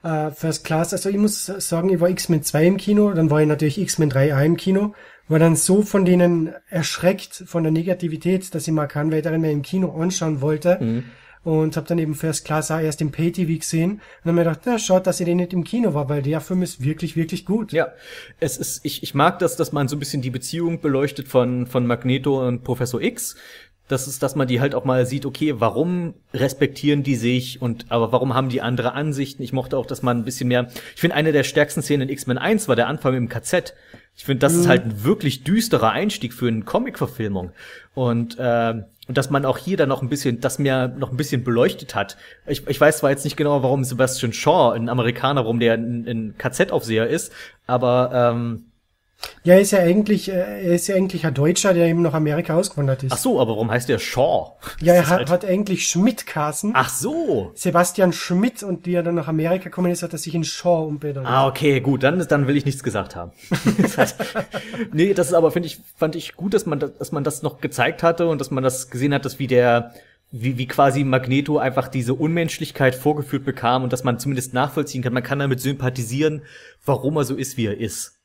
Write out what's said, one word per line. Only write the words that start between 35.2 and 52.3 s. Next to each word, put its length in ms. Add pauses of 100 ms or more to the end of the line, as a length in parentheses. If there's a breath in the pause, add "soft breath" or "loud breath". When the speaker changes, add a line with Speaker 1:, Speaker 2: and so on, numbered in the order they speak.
Speaker 2:
düsterer 500
Einstieg 420
für 140
eine 160
Comic-Verfilmung. 880 (420 loud breath)
Und, 440
ähm, 460 (220)
und 100
dass 140
man 160
auch 100
hier 220
dann 100
noch 140
ein 80
bisschen, 300
das 180
mehr 300
noch 220
ein 60
bisschen 260
beleuchtet 520
hat. 240 (280 loud breath)
Ich, 200
ich 120
weiß 200
zwar 100
jetzt 160
nicht 140
genau, 240
warum 220
Sebastian 500
Shaw, 380
ein 180
Amerikaner, 540
warum 160
der 140
ein, 320
ein 300
K-Z-Aufseher 720
ist, 240 (340 loud breath)
aber, 460
ähm, 520 (800 loud breath)
Speaker 1:
Ja, 120
er 60
ist 120
ja 80
eigentlich, 480
äh, 60
er 400
ist 120
ja 80
eigentlich 320
ein 80
Deutscher, 400
der 140
eben 140
nach 120
Amerika 400